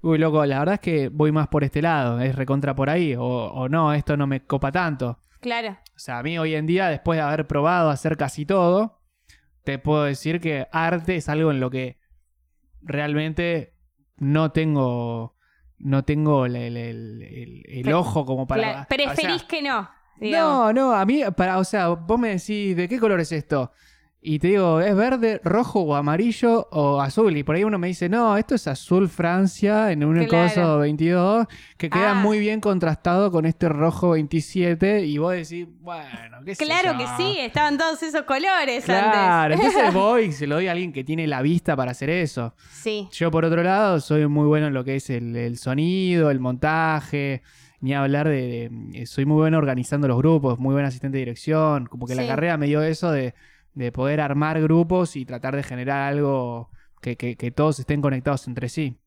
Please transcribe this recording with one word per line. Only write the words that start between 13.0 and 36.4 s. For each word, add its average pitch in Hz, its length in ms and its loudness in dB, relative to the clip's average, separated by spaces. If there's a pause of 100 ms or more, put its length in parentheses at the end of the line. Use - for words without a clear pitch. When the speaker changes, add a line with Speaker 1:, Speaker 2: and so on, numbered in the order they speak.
Speaker 1:
no 147 340 2
tengo, 123 840 -2 (420)
no 135 260 0
tengo 151 420 2
el, 123 100 -4
el, 120 220 -8
el, 113 460 -12
el, 117 440 -18
el 127 160 -12
Speaker 2:
Pre-, 135 100 2
Speaker 1:
ojo 156 320 0
como 131 220 -4
para, 170 140 0
Speaker 2:
cla-, 220 100 -2
Speaker 1:
o - 40 -6
sea, 139 120 -12
Speaker 2:
preferís 285 560 -2
que 320 180 -6
no, 240 280 -4 (300)
digamos. 269 540 2
Speaker 1:
no, - 0 -
no, 254 200 2
a 196 120 2
mí, 277 160 2 (140)
para, 185 220 2
o 190 60 2
sea, 185 260 0
vos 170 300 0
me 233 100 0
decís, 202 460 -2
"¿De 175 120 0
qué 240 120 -2
color 208 200 4
es 160 120 -4
esto?". 147 400 -2 (560)
Y 151 120 -2
te 160 80 0
digo, 180 340 4
"¿Es 202 140 2
verde, 226 480 2
rojo 208 380 0
o 151 120 0
amarillo 208 800 2
o 143 280 2
azul?". 156 380 2
Y 147 60 -2
por 151 140 0
ahí 196 60 2
uno 214 140 0
me 175 120 -2
dice, 175 200 -4
"No, 220 280 2
esto 220 180 0
es - 120 -2
azul 175 400 2
Francia 190 840 2
en 151 120 0
un 160 220 4
Speaker 2:
Claro. 170 240 4
Speaker 1:
coso 165 300 2
veintidós, 175 680 2 (320)
que 160 140 -6
queda 190 180 2
Speaker 2:
Ah. 202 60 2
Speaker 1:
muy 208 240 2
bien 214 200 0
contrastado 180 720 2
con 165 160 2
este 165 240 0
rojo 160 420 2
veintisiete". 170 920 0
Y 147 140 -2
vos 175 140 0
decís, 170 340 -10 (120)
"Bueno, 127 640 -14